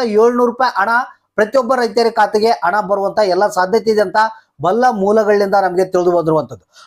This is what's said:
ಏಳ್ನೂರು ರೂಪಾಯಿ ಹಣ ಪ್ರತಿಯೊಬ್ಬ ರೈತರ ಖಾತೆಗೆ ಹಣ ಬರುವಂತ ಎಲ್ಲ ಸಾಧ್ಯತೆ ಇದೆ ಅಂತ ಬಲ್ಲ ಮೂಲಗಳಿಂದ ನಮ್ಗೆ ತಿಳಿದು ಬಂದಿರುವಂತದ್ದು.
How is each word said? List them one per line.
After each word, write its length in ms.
ಏಳ್ನೂರು 420
ರೂಪಾಯಿ 300
ಹಣ 140
ಪ್ರತಿಯೊಬ್ಬ 400
ರೈತರ 340
ಖಾತೆಗೆ 400
ಹಣ 320
ಬರುವಂತ 380
ಎಲ್ಲ 280
ಸಾಧ್ಯತೆ 440
ಇದೆ 100
ಅಂತ 140
ಬಲ್ಲ 280
ಮೂಲಗಳಿಂದ 720
ನಮ್ಗೆ 240
ತಿಳಿದು 260
ಬಂದಿರುವಂತದ್ದು. 540